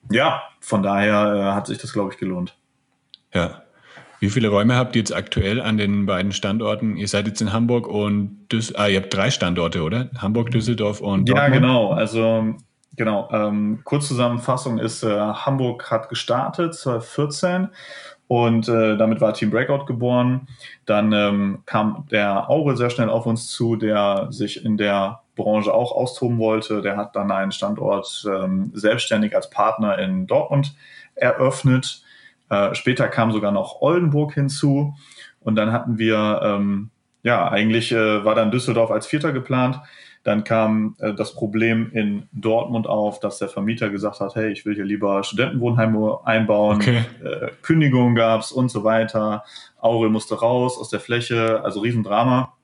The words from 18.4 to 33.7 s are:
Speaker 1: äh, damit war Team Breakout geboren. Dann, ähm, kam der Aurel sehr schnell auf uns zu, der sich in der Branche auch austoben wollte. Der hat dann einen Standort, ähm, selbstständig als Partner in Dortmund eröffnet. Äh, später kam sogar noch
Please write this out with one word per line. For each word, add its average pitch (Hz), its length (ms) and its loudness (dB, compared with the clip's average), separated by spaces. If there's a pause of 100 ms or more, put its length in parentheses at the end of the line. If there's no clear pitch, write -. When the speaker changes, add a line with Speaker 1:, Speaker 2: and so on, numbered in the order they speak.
Speaker 1:
äh, 110 280 2
damit 110 240 2
war 107 140 2
Team 107 160 0
Breakout 135 340 0
geboren. 123 640 0 (380)
Dann, 107 260 2
ähm, 101 540 0
kam 107 440 -2
der 101 380 0
Aurel 143 280 2
sehr 120 140 0
schnell 110 200 0
auf 113 160 0
uns 113 220 -2
zu, 117 280 -2
der 101 540 0
sich - 340 -8
in 107 140 0
der 101 420 0 (140)
Branche 107 400 0
auch 120 180 2
austoben 120 460 -2
wollte. 110 420 0
Der 101 160 -4
hat 104 180 -6
dann 101 160 -2
einen 98 220 -2
Standort, 101 760 -4
ähm, 95 460 -2
selbstständig 107 640 0
als - 140 -2
Partner 107 480 0
in 95 280 -2
Dortmund 143 480 0 (400)
eröffnet. 127 880 0 (460)
Äh, 101 260 0
später 120 340 0
kam 113 240 2
sogar 104 200 0
noch 110 280 -4